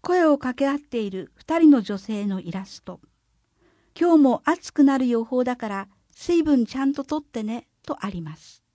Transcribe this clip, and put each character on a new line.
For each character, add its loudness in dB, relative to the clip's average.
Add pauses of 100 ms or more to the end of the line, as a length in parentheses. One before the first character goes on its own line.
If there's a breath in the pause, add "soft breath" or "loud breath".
声 2
を 4
掛 -8
け 0
合 -2
っ -6
て -8
い -6
る -12
二 -6
人 8
の 4
女 -8
性 -8
の -4
イ -12
ラ -10
ス -20
ト。 -16 (1000)
「今 2
日 6
も 4
暑 -2
く 4
な 4
る -2
予 0
報 -2
だ -4
か -10
ら、 -10 (240)
水 -2
分 2
ち -10
ゃ -2
ん 0
と -8
取 -6
っ -20
て -10
ね」 -10 (160)
と -10
あ -6
り -10
ま -14
す。 -20 (120)